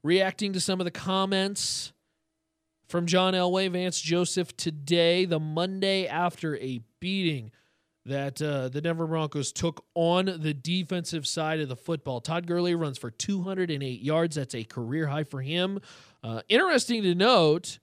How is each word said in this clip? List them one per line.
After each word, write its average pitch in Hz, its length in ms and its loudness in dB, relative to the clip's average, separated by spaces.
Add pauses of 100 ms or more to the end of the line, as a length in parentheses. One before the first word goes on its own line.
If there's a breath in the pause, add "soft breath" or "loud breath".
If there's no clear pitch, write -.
reacting 190 500 2
to 185 60 -2
some 185 200 -2
of 185 60 -2
the 170 60 -4
comments 190 1000 -2 (960)
from 175 200 0
John 185 260 4
Elway, 185 380 2
Vance 180 280 -2
Joseph 170 560 0
today, 170 720 2
the 165 140 0
Monday 190 640 0
after 165 520 -2
a 127 240 -6 (180)
beating 170 520 -2 (540)
that, 139 360 -4
uh, 143 260 -2
the 139 140 -6
Denver 165 260 -2
Broncos 151 460 -2
took - 320 -4 (100)
on 170 300 4
the 160 280 -2
defensive 170 720 -4
side 160 360 -2
of 139 80 -2
the 127 80 -6
football. 139 420 -4
Todd 170 260 -4
Gurley 175 300 2
runs 151 220 -2
for 123 120 -8
two 185 340 -4
hundred 185 280 -2
and 139 100 -2
eight 127 200 -6
yards. 156 340 2
That's 139 180 -4
a 113 120 -6
career 135 420 -4
high 151 160 -2
for 139 180 -6
him. 180 380 -2 (420 loud breath)
Uh, 113 280 -6
interesting 247 540 4
to 180 120 4
note 180 680 4